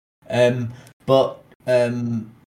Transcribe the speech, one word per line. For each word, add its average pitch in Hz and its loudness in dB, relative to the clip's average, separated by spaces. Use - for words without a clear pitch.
Um, 123 0
but, - 0
um, 120 -2